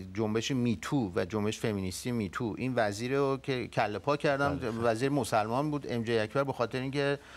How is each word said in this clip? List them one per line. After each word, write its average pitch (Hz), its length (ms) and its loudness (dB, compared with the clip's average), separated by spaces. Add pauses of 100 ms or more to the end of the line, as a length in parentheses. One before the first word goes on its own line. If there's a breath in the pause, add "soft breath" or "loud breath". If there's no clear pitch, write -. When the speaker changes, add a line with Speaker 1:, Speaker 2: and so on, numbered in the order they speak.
(140)
Speaker 1:
جنبش 110 360 0
میتو 120 640 0
و 110 100 2
جنبش 107 340 0
فمینیستی 101 540 -2
میتو، 110 460 -2
این 127 180 -2
وزیر 113 400 2
رو 139 260 2
که 127 240 -2
کله 107 320 0
پا 143 180 0
کردن، 143 400 2
Speaker 2:
بله. 127 140 -4
Speaker 1:
وزیر 117 380 2
مسلمان 127 640 2
بود، 147 180 -4
ام 117 140 0
جی 113 160 2
اکبر، 110 260 2
به 135 80 -2
خاطر 120 280 0
اینکه 139 380 0 (180 loud breath)